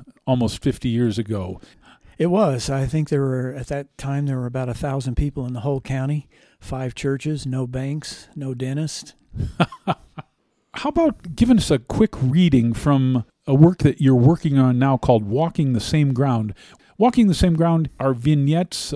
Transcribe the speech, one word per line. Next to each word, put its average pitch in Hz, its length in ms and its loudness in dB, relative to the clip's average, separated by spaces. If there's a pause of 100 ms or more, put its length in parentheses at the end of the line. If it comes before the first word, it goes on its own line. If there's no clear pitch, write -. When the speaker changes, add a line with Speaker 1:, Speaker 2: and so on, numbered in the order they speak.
(280)
Speaker 1:
almost 120 340 0
fifty 131 280 -4
years 117 280 0
ago. 98 420 -6 (580)
Speaker 2:
It 165 80 0
was. 170 440 0
I 135 160 -2
think 151 220 -2
there 139 140 0
were, 127 360 -4
at 127 100 -10
that 143 300 -10
time, 139 280 -4
there 135 100 -4
were 123 100 -6
about 127 220 -6
a 120 60 -6
thousand 135 420 -6
people 143 280 -4
in 123 100 -8
the 117 60 -10
whole 135 200 -4
county, 135 480 -6 (320)
five 131 340 -8
churches, 139 520 -6
no 127 200 -4
banks, 135 680 -8
no 135 180 -8
dentist. 135 600 -8 (220)
Speaker 1:
<laughs> - 500 -4
How - 1000 -10
about 302 460 0
giving 233 220 4
us 160 140 2
a 131 100 2
quick - 320 0 (100)
reading 127 520 4
from 131 500 2 (220)
a 139 80 2
work 165 240 8
that - 220 0
you're 131 140 6
working 139 420 4
on 127 220 4
now 135 200 2
called 110 260 2
Walking 139 480 -2
the 113 80 0
Same 147 320 0
Ground? 117 420 -2 (420)
Walking 233 300 4
the 180 80 2
Same 175 220 2
Ground 165 420 0
are 135 160 0
vignettes, 147 800 -2